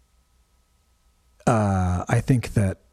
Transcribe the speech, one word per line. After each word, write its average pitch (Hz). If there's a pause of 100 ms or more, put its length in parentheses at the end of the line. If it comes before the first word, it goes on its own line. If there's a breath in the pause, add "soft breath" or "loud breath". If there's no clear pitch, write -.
(1500)
uh, 95
I 120
think -
that 98 (140)